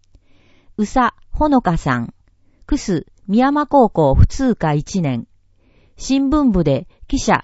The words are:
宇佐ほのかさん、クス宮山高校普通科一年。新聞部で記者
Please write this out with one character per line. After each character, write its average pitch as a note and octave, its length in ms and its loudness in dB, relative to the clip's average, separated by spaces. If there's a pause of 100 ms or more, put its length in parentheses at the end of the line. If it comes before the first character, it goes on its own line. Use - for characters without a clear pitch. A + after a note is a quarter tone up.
(760)
宇 G#3 100 -2
佐 B3 280 0 (160)
ほ - 180 -2
の C4+ 140 2
か E3+ 140 0
さ B2+ 220 -2
ん、 A#2 160 -8 (520)
ク D4 120 -2
ス F3+ 280 -4 (220)
宮 A3+ 180 2
山 D4 200 0
高 C4 240 4
校 C#3 240 2
普 - 120 6
通 B3+ 280 0
科 D3+ 200 -2
一 D3+ 280 -4
年。 B2+ 240 -4 (680)
新 C4+ 340 -2
聞 C#4+ 200 2
部 F3+ 140 0
で C#3 240 -2 (180)
記 C4+ 120 -4
者 G3 260 0